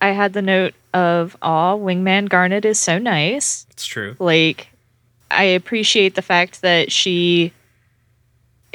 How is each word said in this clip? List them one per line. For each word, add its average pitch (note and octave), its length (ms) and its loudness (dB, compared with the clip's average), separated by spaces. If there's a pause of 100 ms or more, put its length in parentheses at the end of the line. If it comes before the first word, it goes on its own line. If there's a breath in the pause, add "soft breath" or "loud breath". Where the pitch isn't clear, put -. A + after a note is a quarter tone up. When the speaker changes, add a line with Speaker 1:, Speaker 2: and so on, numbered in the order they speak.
Speaker 1:
I G3 80 2
had G3 240 0
the G3+ 80 -4
note F#3+ 320 0 (200)
of, F3 480 0
"Aw, E3 360 0
Wingman F#3+ 500 0
Garnet F#3 380 2
is G#3+ 120 0
so E3+ 220 0
nice." G#3+ 720 -2
Speaker 2:
It's - 140 -12
true. A2 340 -8
Speaker 1:
Like, D#3+ 480 2 (640)
I F#3 120 2
appreciate F#3+ 720 0
the F#3+ 60 -2
fact F3+ 420 -2
that F3 280 0
she F3 600 0 (1200)